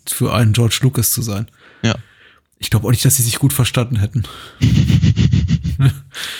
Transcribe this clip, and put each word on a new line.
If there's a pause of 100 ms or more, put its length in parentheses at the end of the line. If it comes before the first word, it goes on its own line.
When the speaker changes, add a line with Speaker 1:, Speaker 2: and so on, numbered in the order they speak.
Speaker 1:
für
einen
George
Lucas
zu
sein. (360)
Speaker 2:
Ja. (640)
Speaker 1:
Ich
glaub
auch
nicht,
dass
sie
sich
gut
verstanden
hätten. (380)
Speaker 2:
<laughs> (480)